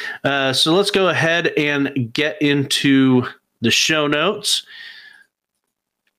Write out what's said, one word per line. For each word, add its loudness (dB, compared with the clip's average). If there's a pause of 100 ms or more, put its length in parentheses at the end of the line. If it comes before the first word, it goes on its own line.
(240)
Uh, 0
so 0
let's 2
go 2
ahead 0
and -2
get -2
into 2 (360)
the 0
show 0
notes -2 (1500)